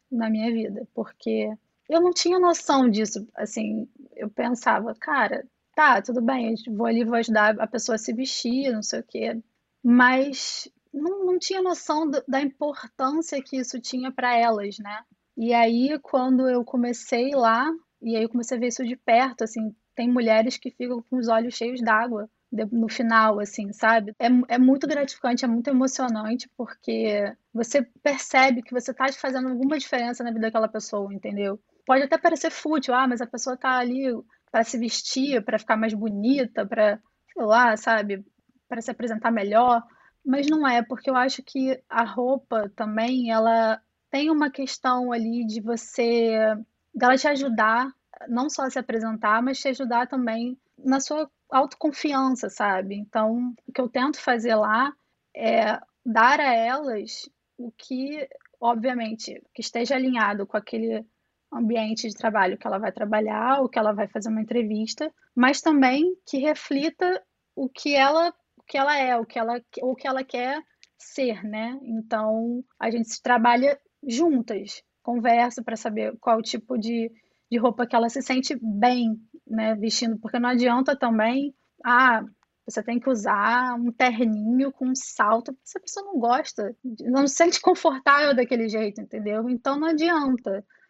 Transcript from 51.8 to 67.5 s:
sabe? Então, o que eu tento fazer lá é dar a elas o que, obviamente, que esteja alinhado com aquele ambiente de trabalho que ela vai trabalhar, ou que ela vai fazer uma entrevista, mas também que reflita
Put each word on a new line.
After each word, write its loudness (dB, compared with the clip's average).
sabe? -2
Então, -2
o -16
que -2
eu -2
tento -2
fazer 0
lá 2
é 0
dar 4
a 2
elas -4
o -12
que, -8
obviamente, -4
que -12
esteja -2
alinhado 0
com -4
aquele -4
ambiente -2
de -8
trabalho 0
que -12
ela -2
vai -4
trabalhar, 0
ou 0
que -6
ela 2
vai -4
fazer -6
uma -2
entrevista, -4
mas 4
também 4
que -6
reflita -2